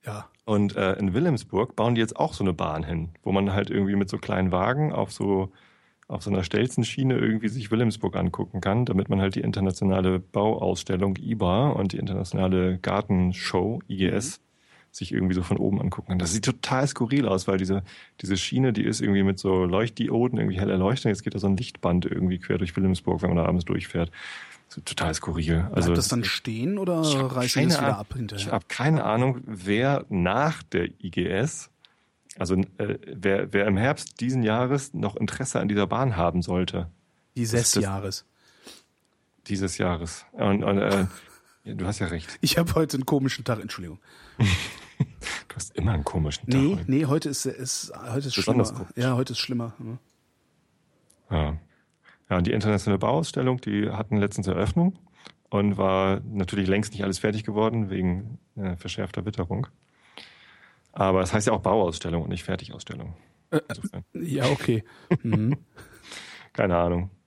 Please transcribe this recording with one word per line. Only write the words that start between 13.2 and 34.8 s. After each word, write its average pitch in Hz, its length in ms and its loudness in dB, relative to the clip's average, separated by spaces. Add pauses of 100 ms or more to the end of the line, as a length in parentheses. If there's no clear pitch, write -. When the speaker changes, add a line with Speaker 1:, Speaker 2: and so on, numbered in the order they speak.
Speaker 2:
I 98 120 -6
G 92 100 2
S 110 300 -2
Speaker 1:
Mhm. - 40 -20 (500)
Speaker 2:
sich 92 200 -8
irgendwie 90 220 2
so 90 80 2
von 92 160 0
oben 101 240 2
angucken - 300 -4
kann. 90 60 2
Das 87 140 0
sieht 104 140 0
total 131 420 0
skurril 127 400 0
aus, 92 180 2
weil 98 120 2
diese, 95 240 0 (400)
diese 95 160 0
Schiene, 127 340 2
die 107 120 0
ist 107 180 0
irgendwie 98 220 4
mit 98 140 2
so 92 280 4
Leuchtdioden 113 720 2
irgendwie 101 200 0
hell 101 120 0
erleuchtet. 98 400 2
Jetzt 101 120 0
geht - 120 -6
da 104 40 -2
so 98 100 0
ein 98 100 4
Lichtband 90 480 0
irgendwie 90 320 0
quer - 180 -2
durch 87 180 -2
Wilhelmsburg, 92 460 2
wenn 90 80 2
man 90 80 2
da 85 80 2
abends 87 220 2
durchfährt. 90 440 -2 (580)
Das - 100 -14
ist - 80 -14
total - 280 -2
skurril. 82 460 0
Speaker 1:
Bleibt - 160 0
Speaker 2:
Also 85 180 4
Speaker 1:
das - 140 2
dann 120 160 0
stehen 123 540 -2
oder 180 240 0
Speaker 2:
ich 151 140 2
hab 131 200 0
Speaker 1:
reißen 127 260 2
die 165 60 4
das 165 80 4
Speaker 2:
keine 143 120 0
Speaker 1:
wieder 131 100 0
Speaker 2:
Ah-, - 20 -8
Speaker 1:
ab - 160 -10
hinterher? 104 300 -6
Speaker 2:
ich 104 60 -4
hab 107 180 -4
keine 151 340 2
Ahnung, 123 400 2
wer 110 640 0
nach 107 560 2
der 87 220 -2 (180)
I 90 60 -6
G 87 180 -2
S, 104 420 -2 (680)
also, 90 160 0 (240)
äh, 104 280 -4
wer, 95 460 0
wer 101 140 2
im 101 100 4
Herbst 127 440 -2
diesen 127 220 0
Jahres 123 520 0